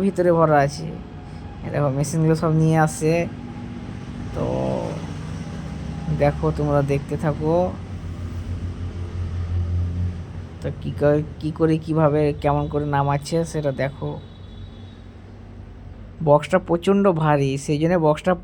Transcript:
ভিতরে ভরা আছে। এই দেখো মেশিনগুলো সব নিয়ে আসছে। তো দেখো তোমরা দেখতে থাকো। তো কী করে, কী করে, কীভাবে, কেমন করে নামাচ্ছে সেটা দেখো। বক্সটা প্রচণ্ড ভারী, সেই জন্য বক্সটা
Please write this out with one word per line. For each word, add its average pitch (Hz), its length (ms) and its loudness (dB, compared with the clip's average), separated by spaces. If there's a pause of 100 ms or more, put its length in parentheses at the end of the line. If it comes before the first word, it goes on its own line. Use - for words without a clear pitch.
ভিতরে 185 320 4
ভরা 156 300 8
আছে। 151 200 -6 (800)
এই 160 100 -6
দেখো 147 220 2
মেশিনগুলো 160 460 2
সব 165 80 4 (100)
নিয়ে 160 240 4
আসছে। 156 280 0 (1200)
তো - 100 -2 (1800)
দেখো 147 240 2 (120)
তোমরা 147 220 4 (120)
দেখতে 139 320 -2
থাকো। 151 320 0 (3000)
তো 143 60 -4 (140)
কী 143 180 -4
করে, 147 200 6 (200)
কী 151 180 -2
করে, 160 180 4 (100)
কীভাবে, 151 360 4 (220)
কেমন 147 280 2
করে 147 140 0 (100)
নামাচ্ছে 143 420 0 (140)
সেটা 147 200 -2 (100)
দেখো। 139 280 -4 (2250)
বক্সটা 147 300 6 (100)
প্রচণ্ড 196 380 4 (180)
ভারী, 143 280 4 (140)
সেই 151 160 2
জন্য 165 140 4 (100)
বক্সটা 151 280 4 (100)